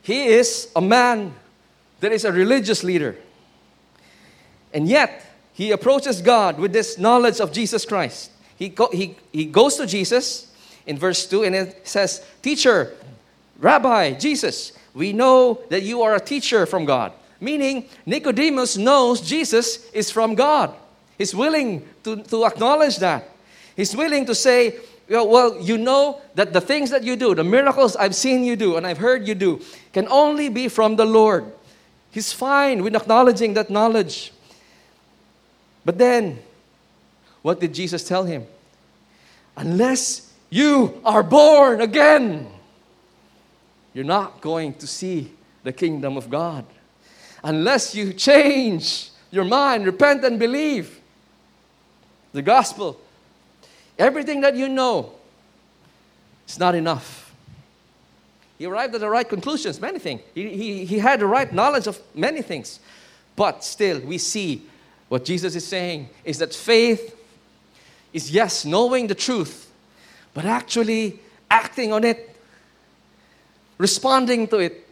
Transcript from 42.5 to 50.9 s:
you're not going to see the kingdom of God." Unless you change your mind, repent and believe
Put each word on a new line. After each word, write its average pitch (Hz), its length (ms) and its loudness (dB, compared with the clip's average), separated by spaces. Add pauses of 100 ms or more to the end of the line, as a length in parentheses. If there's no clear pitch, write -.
you're 135 120 -10
not 190 360 -2
going 160 340 -6
to 143 120 -18
see 175 460 -8 (320)
the 131 80 -8
kingdom 143 440 -4
of 120 140 -12
God." 151 340 -6 (800)
Unless 175 540 -2
you 196 160 -6
change 269 960 2 (220)
your 190 100 -2
mind, 240 420 0
repent 269 400 2
and 240 140 0
believe 247 600 -4 (1300)